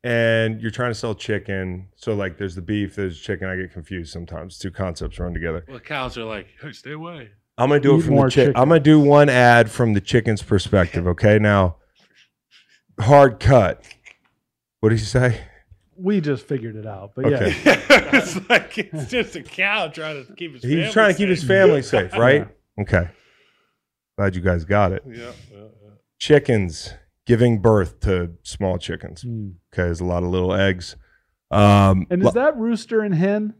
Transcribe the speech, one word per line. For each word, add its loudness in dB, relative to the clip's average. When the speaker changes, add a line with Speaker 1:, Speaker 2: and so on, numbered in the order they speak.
Speaker 1:
and -2
you're -6
trying -6
to -6
sell -8
chicken. -8
So, -8
like, -6
there's -10
the -12
beef, -6
there's -8
chicken. -8
I -8
get -12
confused -14
sometimes. -16
Two -10
concepts -10
run -8
together. -8
Speaker 2:
Well, -20
cows -10
are -12
like, -12
"Hey, -18
stay -20
away." -18
Speaker 1:
I'm 0
gonna 4
do 6
it 4
Speaker 3:
Eat 0
Speaker 1:
from -2
the 2
Speaker 3:
more 4
Speaker 1:
chick-, 4
Speaker 3:
chicken. 2
Speaker 1:
I'm 4
gonna 6
do 6
one 6
ad 6
from 0
the 2
chicken's -2
perspective, 0
okay? 4
Now, 2
hard 6
cut. 2
What 0
did 0
you -6
say? -2
Speaker 3:
We -2
just -6
figured -10
it -16
out, -16
but -6
Speaker 1:
Okay. 0
Speaker 3:
yeah. 4
Speaker 2:
<laughs> 2
It's -4
like, -2
it's -10
just -6
a -14
cow -6
trying -14
to -20
keep -14
his -18
Speaker 1:
He's -4
Speaker 2:
family -2
Speaker 1:
trying 4
to -4
keep -2
his 0
Speaker 2:
safe. -6
Speaker 1:
family 4
safe, -2
Speaker 3:
<laughs> -6
Speaker 1:
right? 4
Speaker 3:
Yeah. -4
Speaker 1:
Okay. 0
Glad -2
you -4
guys 0
got 0
it. -10
Speaker 2:
Yeah, -20
yeah, -20
yeah. -20
Speaker 1:
Chickens 0
giving 2
birth 2
to -2
small -6
chickens. -12
Speaker 3:
Hmm. -12
Speaker 1:
Okay, -2
there's -4
a -6
lot -4
of -4
little -2
eggs. -2
Um, 4
Speaker 3:
And -2
Speaker 1:
lo- 4
Speaker 3:
is -2
that 2
rooster -4
and -4
hen -2